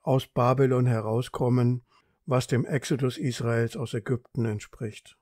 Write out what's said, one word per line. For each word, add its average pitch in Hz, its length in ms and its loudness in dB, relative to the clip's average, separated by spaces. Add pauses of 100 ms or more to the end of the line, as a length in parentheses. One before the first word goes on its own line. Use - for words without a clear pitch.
aus 131 260 0
Babylon 127 600 2
herauskommen, 120 960 0 (420)
was 127 220 0
dem 123 160 2
Exodus 135 520 -2
Israels 117 600 -2
aus - 180 -8
Ägypten 120 520 -4
entspricht. - 760 -8